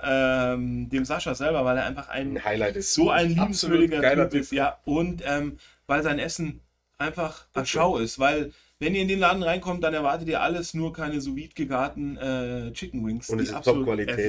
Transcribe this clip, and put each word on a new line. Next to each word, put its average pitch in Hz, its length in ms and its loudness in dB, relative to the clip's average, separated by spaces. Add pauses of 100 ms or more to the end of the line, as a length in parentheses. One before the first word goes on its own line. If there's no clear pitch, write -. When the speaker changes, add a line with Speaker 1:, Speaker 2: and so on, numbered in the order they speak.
Speaker 1:
ähm, 127 840 0
dem 131 160 0
Sascha 143 300 -4
selber, 151 320 0
weil 127 100 4
er 123 80 0
einfach 131 240 -6
ein, 139 300 -4
Speaker 2:
Ein - 60 -8
Highlight 107 320 0
ist. 98 180 -2
Speaker 1:
so 165 160 4
ein 170 280 4
Speaker 3:
Absolut 180 420 2
Speaker 1:
liebenswürdiger 160 200 4
Speaker 3:
geiler 135 300 6
Speaker 1:
Typ 143 100 2
ist. 131 80 -4
Speaker 3:
Typ. 135 80 -2
Speaker 1:
Ja, 139 300 0
und, 170 400 0
ähm, 143 320 -2 (280)
weil 143 160 2
sein 151 160 0
Essen 156 420 -6 (360)
einfach 156 560 -6
eine 135 100 -2
Speaker 2:
Okay. 131 80 -4
Speaker 1:
Schau 165 280 4
ist, 113 200 -4
weil 147 340 2 (260)
wenn 160 160 0
ihr 196 80 2
in 190 60 0
den 190 100 0
Laden 185 240 4
reinkommt, 180 420 -2
dann 160 80 2
erwartet 156 360 -2
ihr 160 120 0
alles, 170 320 -2
nur 165 220 -4
keine 151 260 -4
sous 135 160 -6
vide 156 180 -10
gegarten, 139 640 -4
äh, 123 560 -4
Chicken 123 340 -6
Wings, 113 220 -6
Speaker 2:
Und 113 100 -2
Speaker 1:
die 120 60 0
Speaker 2:
es 131 60 -2
ist - 60 -6
Speaker 1:
absolut, 127 240 4
Speaker 2:
Top-Qualität. 117 400 -2
Speaker 1:
es 104 80 2